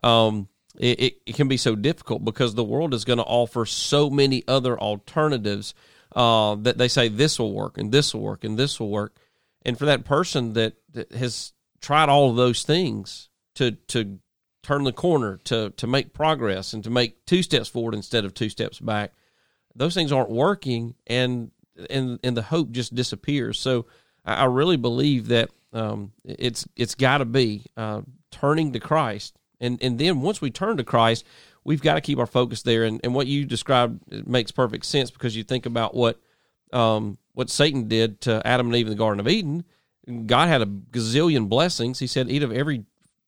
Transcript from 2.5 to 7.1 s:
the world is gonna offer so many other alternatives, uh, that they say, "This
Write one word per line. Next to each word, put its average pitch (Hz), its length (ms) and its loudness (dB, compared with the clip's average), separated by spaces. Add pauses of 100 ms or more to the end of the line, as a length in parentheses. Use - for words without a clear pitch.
the 117 80 0
world 131 300 -2
is 110 120 -4
gonna 120 180 2
offer 120 420 0
so 147 440 0
many 135 380 2
other 127 320 0
alternatives, 104 920 -2 (420)
uh, 110 400 4
that 107 220 0
they 123 100 4
say, 120 220 2
"This 131 300 0